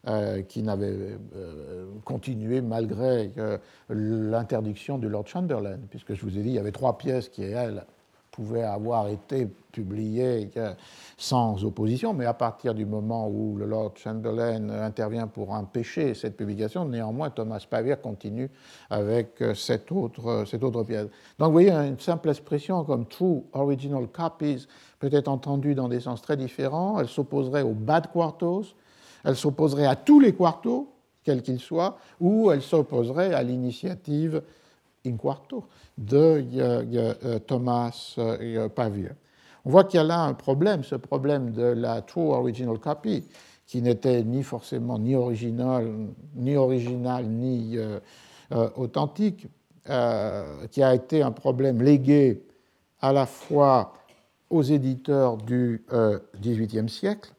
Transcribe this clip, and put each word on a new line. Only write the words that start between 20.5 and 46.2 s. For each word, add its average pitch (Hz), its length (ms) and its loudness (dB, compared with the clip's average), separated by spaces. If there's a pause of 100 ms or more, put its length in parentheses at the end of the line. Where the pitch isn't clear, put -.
autre 117 220 -2
pièce. 107 220 -4 (320)
Donc 156 80 4
vous 160 60 6
voyez, 180 180 10
une 143 280 0
simple 165 300 -2
expression 151 560 -2
comme 123 220 0
true 175 360 0 (120)
original 139 520 -2
copies 151 600 -4 (320)
peut 139 120 -2
être 143 180 4
entendue 139 460 0
dans 127 140 -2
des 123 120 -2
sens 123 200 -6
très 147 160 -2
différents. 147 640 -2
Elle 123 80 -2
s'opposerait 139 540 -2
aux 117 100 0
bad 147 400 2
quartos, 170 540 -2 (580)
elle 135 120 2
s'opposerait 143 500 2
à 127 100 4
tous 294 240 10
les 233 140 8
quartos, 233 580 0 (320)
quels 131 160 2
qu'ils 127 200 -4
soient, 175 360 -2 (240)
ou 208 300 4
elle 143 100 4
s'opposerait 143 720 0
à 135 100 0
l'initiative 151 1000 -4 (640)
in 120 100 -2
quarto 139 480 -6 (320)
de, 143 480 6 (120)
euh, 120 580 0 (100)
euh, 117 140 -2
Thomas, 120 800 -2
euh, 113 500 -2
Pavier. 101 420 -4 (540)
On 131 60 -4
voit 190 140 10
qu'il 185 140 2
y - 20 8
a 156 40 4
là 170 180 2
un 143 120 0
problème, 151 480 0
ce 131 140 -6
problème 135 560 -2
de 113 100 -4
la 117 400 0
true 160 300 -2
original 123 460 -2
copy, 123 460 -4 (420)
qui 123 160 -4
n'était 120 420 2
ni 123 180 -2
forcément 120 560 -6
ni 120 160 0
original, 120 760 0 (460)